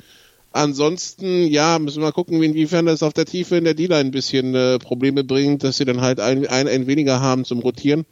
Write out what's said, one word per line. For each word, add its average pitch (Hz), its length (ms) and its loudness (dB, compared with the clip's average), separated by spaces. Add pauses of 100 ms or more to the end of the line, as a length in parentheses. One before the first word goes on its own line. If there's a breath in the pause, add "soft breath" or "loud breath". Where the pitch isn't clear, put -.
(520 soft breath)
ansonsten, 165 960 0
ja, 156 320 2
müssen 147 160 -6
wir 156 100 -2
mal 151 60 -2
gucken, 175 280 -2
wie, 160 60 2
inwiefern 160 400 0
das 160 160 0
auf 151 100 0
der 160 140 0
Tiefe 180 300 -4
in 170 80 2
der 160 100 2
D-Line 165 240 0
ein 135 140 0
bisschen, 131 420 -2
äh, 127 240 2
Probleme 135 460 -2
bringt, 139 400 0
dass 135 140 -2
sie 143 60 0
dann 123 160 0
halt 127 200 0
ein, 135 260 0
ein, 135 220 0
ein 127 180 0
weniger 135 340 2
haben 131 240 2
zum 120 140 -4
Rotieren. 135 540 0